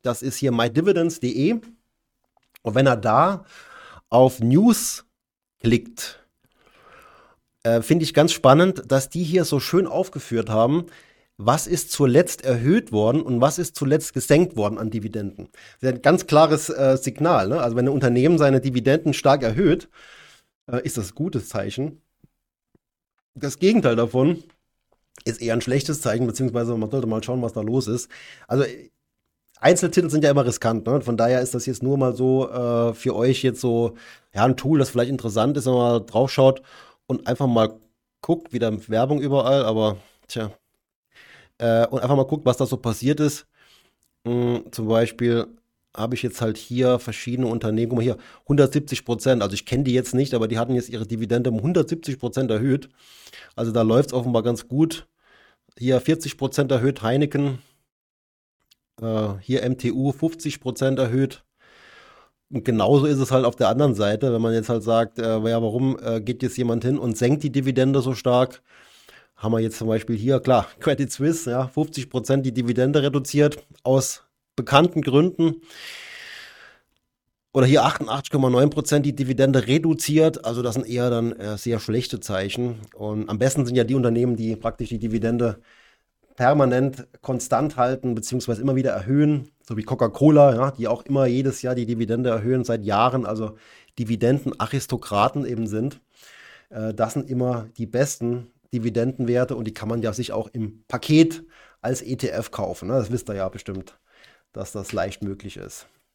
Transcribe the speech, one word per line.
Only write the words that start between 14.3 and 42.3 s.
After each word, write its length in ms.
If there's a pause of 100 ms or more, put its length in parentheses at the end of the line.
worden 200
an 120
Dividenden. 580 (320)
Das 100
ist 60
ein 60
ganz 260
klares, 400
äh, 300
Signal, 500
ne? 140
Also 160
wenn 80
ein 80
Unternehmen 440
seine 220
Dividenden 540
stark 280
erhöht, 460 (840)
äh, 140
ist 140
das 160
ein 20
gutes 320
Zeichen. 540 (1300)
Das 220
Gegenteil 380
davon 480 (800)
ist 180
eher 120
ein 80
schlechtes 400
Zeichen, 260
beziehungsweise 480
man 160
sollte 160
mal 160
schauen, 180
was 120
da 80
los 260
ist. 220 (400)
Also, 160 (920)
Einzeltitel 500
sind 160
ja 60
immer 140
riskant, 420
ne? 120
Von 160
daher 240
ist 160
das 100
jetzt 160
nur 160
mal 160
so, 360
äh, 440
für 220
euch 280
jetzt 180
so, 320 (420)
ja, 80
ein 140
Tool, 200
das 120
vielleicht 200
interessant 460
ist, 100
wenn 80
man 200
mal 80
drauf 280
schaut 320 (460)
und 200
einfach 200
mal 320 (400)
guckt, 320
wieder 380
Werbung 320
überall, 420
aber, 320 (320)
tja. 240 (1080)
Äh, 280
und 140
einfach 160
mal 80
guckt, 200